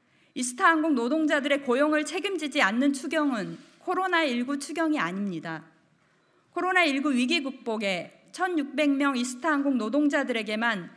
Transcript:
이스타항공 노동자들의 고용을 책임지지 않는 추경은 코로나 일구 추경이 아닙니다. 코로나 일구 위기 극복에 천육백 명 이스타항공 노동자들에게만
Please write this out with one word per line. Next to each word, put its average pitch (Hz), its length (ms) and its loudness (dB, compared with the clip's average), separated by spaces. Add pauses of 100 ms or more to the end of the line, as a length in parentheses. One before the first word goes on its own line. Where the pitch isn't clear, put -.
(340)
이스타항공 320 600 2
노동자들의 285 680 2
고용을 302 420 2
책임지지 302 580 -2
않는 240 300 2
추경은 269 680 -4 (240)
코로나 370 400 0
일구 254 360 -2
추경이 311 400 -2
아닙니다. 175 680 -4 (880)
코로나 359 320 2
일구 277 280 0
위기 262 300 0
극복에 220 880 -6
천육백 302 600 0
명 277 260 0
이스타항공 277 600 0
노동자들에게만 226 1200 0